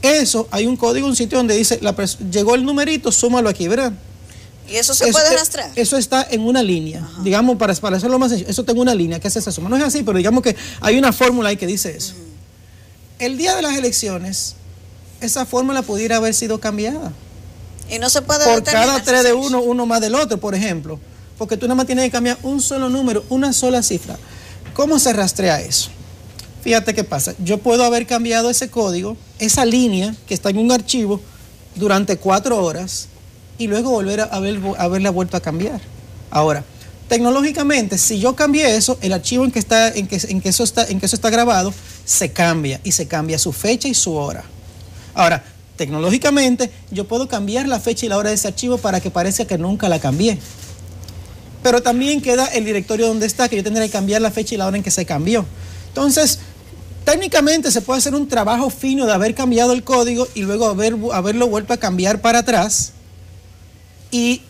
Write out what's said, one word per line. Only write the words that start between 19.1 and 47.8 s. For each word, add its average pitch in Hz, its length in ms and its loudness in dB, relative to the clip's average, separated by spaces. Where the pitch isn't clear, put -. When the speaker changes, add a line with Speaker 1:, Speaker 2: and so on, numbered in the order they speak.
Speaker 1:
de 247 60 6
Speaker 2:
se 233 80 6
hizo. 269 80 -2
Speaker 1:
uno, 254 160 0
uno 240 240 0
más 226 160 2
del 220 120 -2
otro, 240 240 0
por 202 160 -4
ejemplo. 165 460 -4
Porque 220 180 -4
tú 240 100 -4
nada 247 80 2
más 254 120 2
tienes 254 180 0
que 247 60 0
cambiar 247 320 0
un 269 180 -2
solo 269 300 -2
número, 247 400 0
una 262 240 2
sola 254 280 2
cifra. - 340 -4
¿Cómo 294 240 2
se 247 160 4
rastrea 185 480 0
eso? - 260 -4
Fíjate 226 320 0
qué 208 100 -2
pasa. - 380 -4
Yo 185 160 0
puedo 240 260 4
haber 240 220 2
cambiado 233 440 0
ese 247 180 -2
código, 196 480 -4
esa 220 260 2
línea 226 500 2
que - 80 -6
está 202 160 -2
en 196 80 0
un 226 140 2
archivo, 214 500 0
durante 196 440 2
cuatro 196 440 2
horas 170 460 -6
y 233 100 -6
luego 226 240 0
volver 208 300 0
a 214 40 2
haber, 202 360 -4
haberla 190 320 2
vuelto 180 260 -2
a 175 40 0
cambiar. 180 400 -4
Ahora, 151 320 2
tecnológicamente, 269 880 2
si 208 220 0
yo 247 160 2
cambié 294 400 4
eso, 247 240 2
el 190 120 0
archivo 247 320 0
en 262 60 2
que 247 80 -2
está, 226 300 4
en 214 180 -4
que, 190 220 -4
en 190 120 -2
que 190 100 -2
eso 185 120 2
está, 233 240 0
en 190 140 -2
que 196 60 -4
eso 220 100 0
está 226 140 0
grabado, 214 420 2
se - 280 0
cambia, 160 520 0
y 196 80 -2
se 156 160 -2
cambia 160 300 -2
su 165 140 -2
fecha 247 360 -2
y 247 60 -2
su 175 200 0
hora. 143 300 -6
Ahora, 170 280 4
tecnológicamente, 247 960 2
yo 202 160 -6
puedo 247 180 -2
cambiar 226 400 -2
la 247 140 0